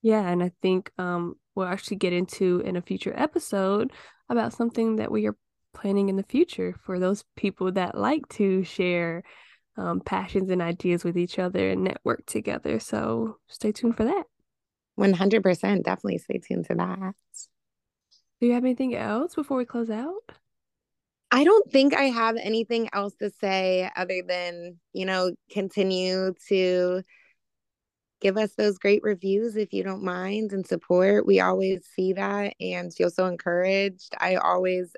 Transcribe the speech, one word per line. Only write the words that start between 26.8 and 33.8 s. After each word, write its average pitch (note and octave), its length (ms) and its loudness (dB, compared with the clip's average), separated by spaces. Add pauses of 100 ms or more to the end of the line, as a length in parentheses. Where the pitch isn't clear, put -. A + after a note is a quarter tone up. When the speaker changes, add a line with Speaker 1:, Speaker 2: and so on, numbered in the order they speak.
Speaker 2:
give G3 180 2
us G#3+ 160 0
those G#3 260 0
great G3+ 240 4
reviews G3+ 520 0
if G#3+ 180 -4
you F#3+ 100 -2
don't G3 200 -6
mind F#3+ 480 -4
and F#3+ 140 -4
support. F#3 640 4
We F#3+ 120 8
always F#3 460 2
see F#3 280 -2
that G3+ 460 -4
and F3+ 320 -6
feel F3 200 0
so F#3 160 0
encouraged. F#3 920 -2